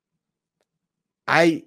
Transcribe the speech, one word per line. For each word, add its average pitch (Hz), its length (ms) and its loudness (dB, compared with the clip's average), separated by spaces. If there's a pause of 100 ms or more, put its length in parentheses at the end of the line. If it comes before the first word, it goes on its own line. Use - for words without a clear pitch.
(1300)
I, 160 400 0